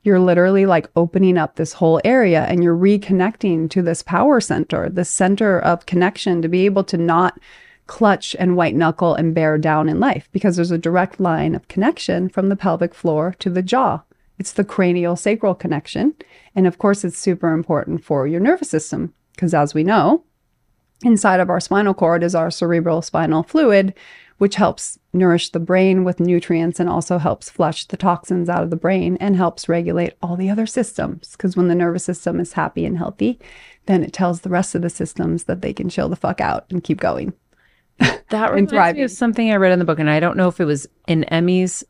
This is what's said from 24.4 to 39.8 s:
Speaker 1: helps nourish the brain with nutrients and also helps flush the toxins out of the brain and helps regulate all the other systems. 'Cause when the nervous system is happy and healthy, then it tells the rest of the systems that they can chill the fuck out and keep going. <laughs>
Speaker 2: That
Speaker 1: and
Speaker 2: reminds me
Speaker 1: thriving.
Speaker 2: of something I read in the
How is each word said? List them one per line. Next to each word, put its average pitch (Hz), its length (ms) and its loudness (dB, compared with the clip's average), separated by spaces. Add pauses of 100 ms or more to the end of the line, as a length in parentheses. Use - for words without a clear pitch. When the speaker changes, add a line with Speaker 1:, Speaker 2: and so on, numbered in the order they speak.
Speaker 1:
helps - 420 -2 (140)
nourish 175 380 2
the 170 100 -6
brain 185 460 2
with 180 160 -2
nutrients 170 580 0
and 175 100 0
also 175 280 -2
helps - 320 -4
flush - 360 -2
the - 120 -10
toxins 175 520 -2
out 175 140 -2
of 170 60 -4
the 175 80 -4
brain 185 420 -2
and 202 160 0
helps 180 340 -2
regulate 170 520 -2
all 175 160 -6
the 190 120 -2
other 214 160 0
systems. - 680 -6
'Cause 180 220 -2
when 180 100 4
the 170 80 2
nervous 175 300 -2
system 170 340 -4
is 175 140 -6
happy 165 320 -4
and 175 120 -4
healthy, 202 420 -4 (480)
then 185 160 2
it - 100 -8
tells 175 280 -2
the 190 80 -10
rest 180 240 -2
of 175 80 -2
the 170 80 -2
systems 170 540 -4
that 180 180 -6
they - 120 -6
can 190 160 -6
chill - 180 -4
the 170 80 -2
fuck - 240 -4
out - 300 -2
and 180 140 -4
keep - 180 -4
going. 67 360 -4
<laughs> - 60 -20 (560)
Speaker 2:
That 220 500 -2
Speaker 1:
and - 60 0
Speaker 2:
reminds 196 160 2
me - 60 -4
Speaker 1:
thriving. 196 260 2
Speaker 2:
of 247 80 -4
something 226 400 -2
I 208 60 2
read 190 140 4
in 180 60 4
the 175 80 0